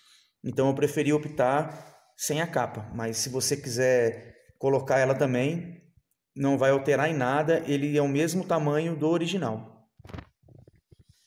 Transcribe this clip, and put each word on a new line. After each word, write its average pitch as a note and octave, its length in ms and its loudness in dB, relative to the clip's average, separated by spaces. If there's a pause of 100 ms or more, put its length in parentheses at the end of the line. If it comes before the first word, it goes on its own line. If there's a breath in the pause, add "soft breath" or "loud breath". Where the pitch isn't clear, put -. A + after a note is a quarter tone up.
(440 soft breath)
Então C3 240 0
eu C3+ 80 2
preferi C#3+ 380 0
optar D3+ 1040 -2
sem D3 240 -4
a E3+ 60 -2
capa. A#2 460 -4
Mas A2+ 240 -6
se - 120 -4
você C3 260 -2
quiser B2 800 0 (220)
colocar C3+ 400 0
ela C3 180 2
também, C#3 680 -2 (500)
não C#3 220 2
vai C3+ 140 4
alterar C#3 380 2
em D#3+ 60 -2
nada, D3 500 2
ele C#3+ 320 0
é D3 40 4
o C#3+ 60 2
mesmo D#3+ 380 0
tamanho D#3+ 500 0
do D3 120 -2
original. E3 840 -2 (1400)